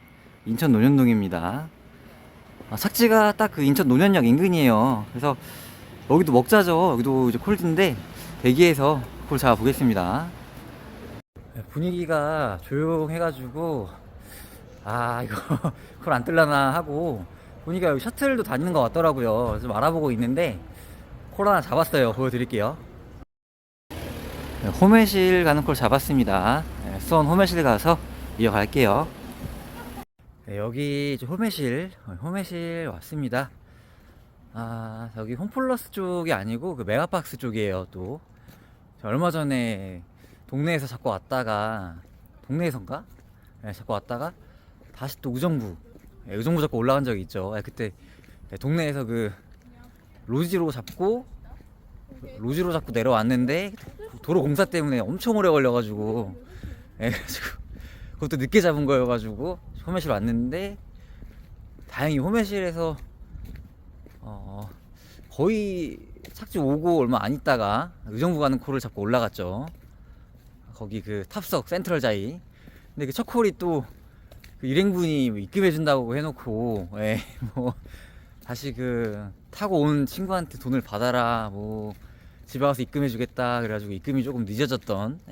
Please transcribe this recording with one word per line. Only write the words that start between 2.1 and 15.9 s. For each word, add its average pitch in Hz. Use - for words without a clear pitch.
아, 110
착지가 214
딱 208
그 151
인천 139
논현역 160
인근이에요. 127
그래서 131
여기도 156
먹자죠. 175
여기도 127
이제 120
콜드인데 175
대기해서 139
콜 139
잡아보겠습니다. 120
네, 117
분위기가 156
조용해가지고 156
아, 120
이거 104
<laughs> -